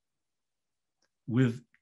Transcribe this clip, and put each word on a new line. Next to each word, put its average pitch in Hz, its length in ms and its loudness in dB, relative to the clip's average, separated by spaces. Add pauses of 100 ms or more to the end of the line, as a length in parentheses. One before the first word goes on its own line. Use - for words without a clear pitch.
(1300)
with 117 360 0 (200)